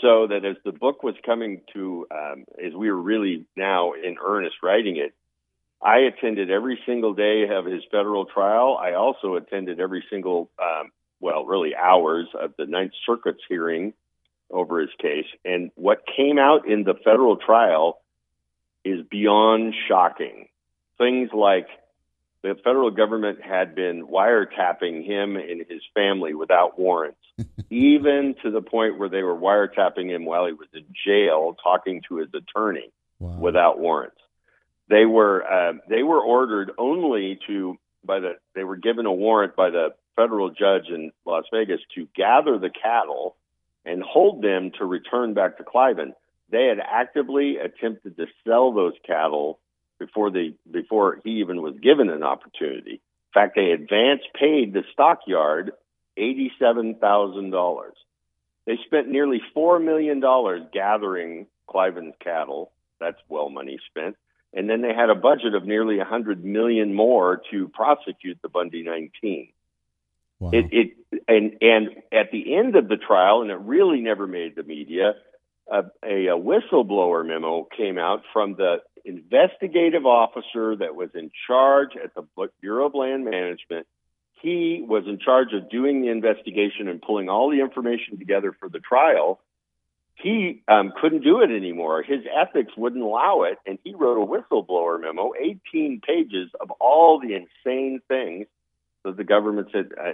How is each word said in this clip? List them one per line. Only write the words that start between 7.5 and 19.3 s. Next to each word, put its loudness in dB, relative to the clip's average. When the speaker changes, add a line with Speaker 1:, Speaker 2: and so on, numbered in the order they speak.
Speaker 1:
of -2
his -6
federal -2
trial. 2
I -2
also 0
attended -6
every -4
single, -4
um, -6
well, -4
really -2
hours 4
of -8
the -6
Ninth -4
Circuit's -4
hearing -4
over -2
his -2
case. -4
And -4
what 0
came 2
out 6
in 0
the 2
federal 6
trial 2
is -4
beyond 4